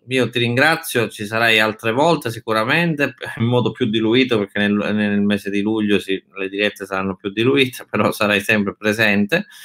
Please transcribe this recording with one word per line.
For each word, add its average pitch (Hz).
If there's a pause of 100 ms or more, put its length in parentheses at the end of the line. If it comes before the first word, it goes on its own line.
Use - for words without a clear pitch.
io 123
ti -
ringrazio, 120
ci 107
sarai 113
altre 110
volte 143
sicuramente 135 (240)
in 113
modo 120
più 123
diluito 110
perché 104
nel, 104
nel 104
mese 101
di 101
luglio 104
si, 95 (140)
le 95
dirette 101
saranno 95
più 104
diluite, 127
<laughs> -
però 104
sarai 104
sempre 101
presente. 104 (180)